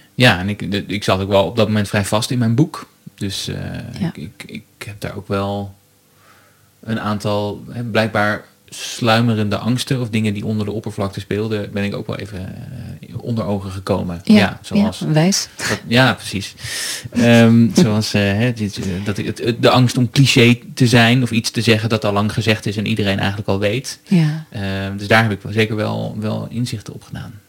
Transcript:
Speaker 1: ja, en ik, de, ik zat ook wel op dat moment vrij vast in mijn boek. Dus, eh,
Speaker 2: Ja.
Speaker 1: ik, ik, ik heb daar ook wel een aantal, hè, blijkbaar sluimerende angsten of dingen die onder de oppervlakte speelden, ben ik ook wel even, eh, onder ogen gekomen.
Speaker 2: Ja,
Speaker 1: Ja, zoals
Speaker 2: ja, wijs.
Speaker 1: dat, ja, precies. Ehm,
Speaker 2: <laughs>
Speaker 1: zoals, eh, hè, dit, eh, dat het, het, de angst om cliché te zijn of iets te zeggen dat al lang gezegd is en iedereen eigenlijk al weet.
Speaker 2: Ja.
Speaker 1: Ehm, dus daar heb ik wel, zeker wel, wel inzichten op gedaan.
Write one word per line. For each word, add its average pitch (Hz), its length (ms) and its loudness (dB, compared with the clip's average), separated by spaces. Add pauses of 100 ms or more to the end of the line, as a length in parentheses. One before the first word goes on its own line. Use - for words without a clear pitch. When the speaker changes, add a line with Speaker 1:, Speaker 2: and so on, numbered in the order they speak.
(140)
Speaker 1:
ja, 117 260 4
en 95 100 -2
ik, 98 220 -4
de, 101 160 -2
ik 104 160 -6
zat 95 180 2
ook 98 80 -4
wel 98 160 4
op 85 100 -6
dat 110 120 4
moment 107 200 0
vrij 101 180 0
vast 110 260 -2
in 123 80 0
mijn 113 160 2
boek. - 340 0 (260)
Dus, - 320 -6
eh, 95 80 -6 (440)
Speaker 2:
Ja. - 140 0
Speaker 1:
ik, - 40 -14
ik, - 280 -14
ik 110 180 -14 (220)
heb 104 160 -14
daar 92 140 -8
ook 98 120 -12
wel 101 480 -4 (1080)
een 110 160 -4
aantal, 104 680 -4
hè, 120 140 -8
blijkbaar 107 600 0 (260)
sluimerende 113 880 0
angsten 123 440 -2
of 117 80 -6
dingen 110 240 0
die 101 120 -6
onder 107 200 -2
de - 60 -6
oppervlakte 104 480 -6
speelden, 104 520 -4
ben 101 120 -2
ik 101 120 -4
ook - 120 -8
wel 107 80 -6
even, 98 400 -10 (540)
eh, - 140 -12
onder 110 220 -2
ogen 98 260 -4
gekomen. 92 520 -4
Speaker 2:
Ja, 214 120 8
Speaker 1:
Ja, - 260 4
zoals - 380 0
Speaker 2:
ja, 151 120 -4
wijs. 160 360 2 (100)
Speaker 1:
dat, - 300 -4
ja, 120 260 4
precies. - 400 -8 (580)
Ehm, 117 600 6
Speaker 2:
<laughs> 180 100 6
Speaker 1:
zoals, 107 300 0
eh, 104 80 2
hè, 104 320 2
dit, 107 240 -6
eh, - 80 -6 (200)
dat 104 120 -4
het, - 260 -6
het, 120 180 -2
de 123 80 6
angst 123 280 4
om 123 140 2
cliché 120 460 6 (160)
te 127 140 4
zijn 120 360 4
of 117 80 -2
iets 113 200 -2
te 120 100 -2
zeggen 110 280 2
dat 107 160 0
al 101 80 0
lang 104 200 0
gezegd 107 320 0
is 104 120 -4
en 104 100 -2
iedereen 101 320 0
eigenlijk 101 280 -4
al 98 120 0
weet. 104 440 -4
Speaker 2:
Ja. 156 460 2
Speaker 1:
Ehm, 98 480 -6
dus 101 100 -8
daar 113 160 6
heb 110 80 2
ik 95 100 -4
wel, 104 120 -8
zeker 110 220 0
wel, 110 440 -4
wel 107 300 -4
inzichten 120 440 -6
op - 100 -16
gedaan. - 280 -12 (180)